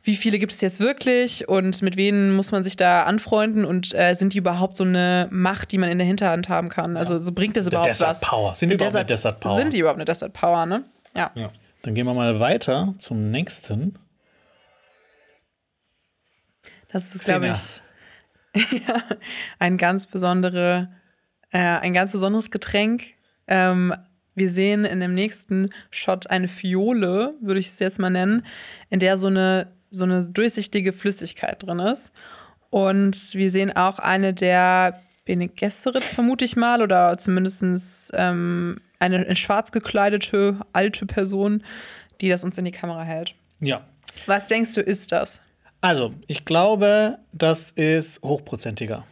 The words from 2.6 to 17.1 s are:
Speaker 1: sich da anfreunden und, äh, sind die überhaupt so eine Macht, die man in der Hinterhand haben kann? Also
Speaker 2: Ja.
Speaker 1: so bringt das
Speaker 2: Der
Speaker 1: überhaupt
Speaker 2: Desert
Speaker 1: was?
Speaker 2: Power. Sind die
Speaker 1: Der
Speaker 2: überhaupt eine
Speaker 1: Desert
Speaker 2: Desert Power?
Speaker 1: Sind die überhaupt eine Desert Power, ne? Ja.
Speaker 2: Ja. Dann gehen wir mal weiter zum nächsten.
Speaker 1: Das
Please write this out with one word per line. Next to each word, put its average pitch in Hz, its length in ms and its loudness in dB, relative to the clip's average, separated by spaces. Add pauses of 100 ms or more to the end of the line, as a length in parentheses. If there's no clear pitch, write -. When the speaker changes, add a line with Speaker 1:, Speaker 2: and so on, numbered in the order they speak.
Speaker 1:
sich 190 120 -4
da 180 300 4
anfreunden 214 600 2
und, 180 300 -2
äh, 175 180 4
sind 190 200 2
die 202 60 -2
überhaupt 180 360 0
so 190 80 -2
eine 180 480 2
Macht, 185 400 -4
die 190 80 0
man 175 100 2
in 175 80 0
der 180 80 2
Hinterhand 175 440 0
haben 170 200 -2
kann? 170 280 -4
Also 175 180 -2
Speaker 2:
Ja. 165 60 -2
Speaker 1:
so 175 100 -4
bringt 202 260 -2
das 190 80 0
Speaker 2:
Der 175 60 0
Speaker 1:
überhaupt 170 180 2
Speaker 2:
Desert 160 200 2
Speaker 1:
was? 165 120 0
Speaker 2:
Power. 104 340 0
Sind 170 140 0
die 190 80 4
Speaker 1:
Der 190 120 2
Speaker 2:
überhaupt 202 80 0
eine 185 80 0
Speaker 1:
Desert 123 300 0
Speaker 2:
Desert - 40 -20
Power? 208 160 0
Speaker 1:
Sind 285 180 2
die 208 60 2
überhaupt 156 180 2
eine 156 80 -6
Desert - 280 -4
Power, 170 340 2
ne? 220 160 -2 (320)
Ja. 180 180 -2
Speaker 2:
Ja. 107 160 -8 (320)
Dann 110 140 -4
gehen 123 100 0
wir 123 80 -2
mal 117 260 0
weiter 160 600 0
zum 107 320 -4
nächsten. 135 680 -4 (3000)
Speaker 1:
Das 190 240 -2